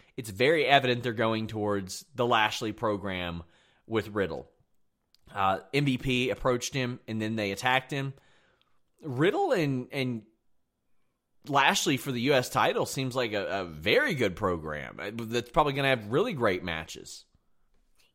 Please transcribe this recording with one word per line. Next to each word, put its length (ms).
it's 100
very 380
evident 360
they're 120
going 320
towards 580
the 120
Lashley 460
program 680
with 220
Riddle. 380
Uh, 260
M 140
V 100
P 340
approached 440
him 340
and 120
then 140
they 160
attacked 400
him. 220
Riddle 500
and, 380
and 320
Lashley 500
for 160
the 100
U 120
S 160
title 340
seems 320
like 160
a, 280
a 40
very 480
good 240
program. 640
Uh, 140
that's 340
probably 240
gonna 160
have 240
really 220
great 280
matches. 600